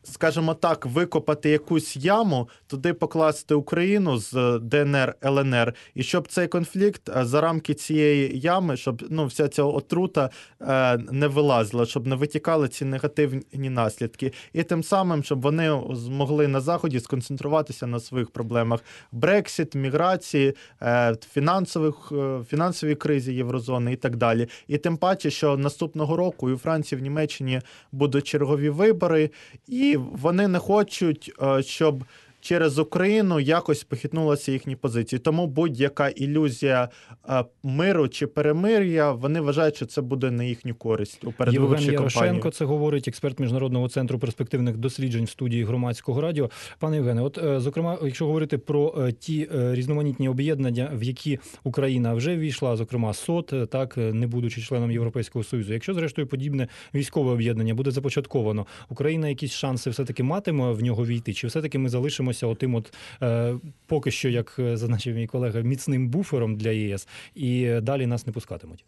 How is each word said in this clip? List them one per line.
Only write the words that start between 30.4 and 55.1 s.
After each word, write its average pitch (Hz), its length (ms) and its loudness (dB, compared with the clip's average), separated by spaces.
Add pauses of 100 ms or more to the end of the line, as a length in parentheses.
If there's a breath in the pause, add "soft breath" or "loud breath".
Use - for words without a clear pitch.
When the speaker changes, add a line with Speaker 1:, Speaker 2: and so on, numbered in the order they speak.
Speaker 1:
не 180 100 2
хочуть, 190 720 0 (100)
е, 135 200 4
щоб 135 420 0 (360 loud breath)
через 160 380 2
Україну 180 640 2
якось 156 440 2
похитнулася 147 680 -2
їхні 131 240 -4
позиції. 120 420 -2
Тому 160 280 0
будь-яка 143 600 0
ілюзія, 139 800 0 (420 loud breath)
е, 127 140 2 (180)
миру 151 460 2
чи - 180 -4
перемир'я, 160 840 2
вони 139 280 -2
вважають, 151 360 2
що 113 100 -6
це - 140 -4
буде 127 300 -2
на 120 140 -2
їхню 120 300 -6
користь 107 500 -4
у 113 80 -6
передвиборчій 135 520 4
Speaker 2:
Євген 143 140 2
Speaker 1:
кампанії. 120 280 2
Speaker 2:
Ярошенко - 240 0
це - 140 -4
говорить, 147 440 0
експерт 135 320 -6
Міжнародного 127 480 0
центру 123 300 -2
перспективних 120 580 -2
досліджень 120 480 -2
в 110 60 -4
студії 117 340 -2
Громадського 123 560 -2
радіо. 147 300 0 (280 loud breath)
Пане 156 180 0
Євгене, 120 260 0
от, 139 160 -4
е, 143 220 0
зокрема, 165 420 -2
якщо 147 240 -2
говорити 156 320 0
про, 147 360 0 (140)
е, 120 40 0
ті, 156 420 -4
е, 123 200 0
різноманітні 139 540 -2
об'єднання, 135 680 0
в 110 80 -4
які 127 360 -4 (260 loud breath)
Україна 127 500 0
вже 151 220 0
ввійшла, 139 400 -2
зокрема 113 380 -2
сот, 170 380 -4
е, 127 140 -2
так, 131 320 -4
е, 113 140 0
не 113 140 0
будучи 117 340 -2
членом 120 300 -2
Європейського 117 540 -2